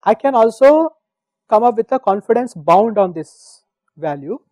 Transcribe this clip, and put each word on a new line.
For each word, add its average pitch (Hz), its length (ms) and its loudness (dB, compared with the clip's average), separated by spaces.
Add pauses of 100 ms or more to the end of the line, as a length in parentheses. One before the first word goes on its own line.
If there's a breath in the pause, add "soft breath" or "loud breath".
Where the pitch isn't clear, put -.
I 208 120 0
can 269 200 -4
also 269 600 2 (520)
come 220 140 2
up 240 140 0
with 226 160 -4
a 262 60 -2
confidence 226 560 -4
bound 190 440 0
on 185 140 0
this - 500 -16 (340)
value. 147 420 -10 (120)